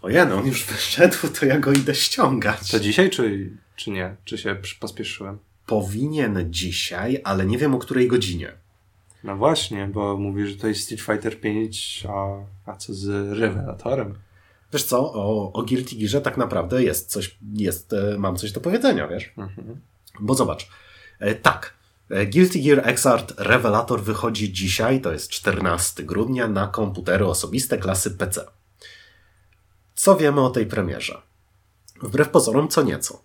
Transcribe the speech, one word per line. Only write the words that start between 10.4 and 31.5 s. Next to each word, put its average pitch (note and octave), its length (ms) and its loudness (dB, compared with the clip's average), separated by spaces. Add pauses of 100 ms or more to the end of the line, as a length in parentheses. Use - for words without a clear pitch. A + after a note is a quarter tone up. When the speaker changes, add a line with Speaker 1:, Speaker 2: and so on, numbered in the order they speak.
Speaker 2:
że G2+ 60 -10
to A2 120 -4
jest G#2 140 -2
Street G#2+ 200 -8
Fighter A2 380 -4
pięć, A2 680 -4
a, G2 160 -4 (460)
a G2 40 -12
co - 180 -12
z G2+ 460 -4
Revelatorem? G2 760 -2 (580)
Speaker 1:
Wiesz - 100 0
co, B2+ 300 0
o, G2+ 400 -2
o A2 100 -4
Guilty B2+ 320 -2
Gearze G#2+ 260 0
tak C3+ 160 -2
naprawdę A2+ 460 0
jest E2 260 -2
coś, F#2+ 280 -6 (160)
jest, G2 400 -2
e, G2+ 240 0
mam F#2+ 180 -2
coś G#2 160 -6
do A#2+ 100 -6
powiedzenia, F#3+ 460 2
wiesz? - 300 -8
Speaker 2:
Mhm. G#2+ 420 -12 (400)
Speaker 1:
Bo G#2+ 160 0
zobacz, A2+ 340 -2 (500)
e, G#2 160 0
tak, - 380 2 (360)
e, G2 160 2
Guilty F3 340 4
Gear C#3 280 6
Xrd B2 500 2
Revelator A2 680 2
wychodzi G#2+ 500 -2
dzisiaj, A2 480 0
to F2 120 -2
jest - 160 -8
czternasty F2 720 -2
grudnia, A#2 440 -2
na G2 200 0
komputery G2 580 0
osobiste A#2 520 -2
klasy F#2+ 340 -2
P F#2 160 -4
C. - 180 -6 (1500)
Co G3 200 6
wiemy D3 260 4
o B2+ 80 4
tej B2 160 0
premierze? F2 560 -4 (800)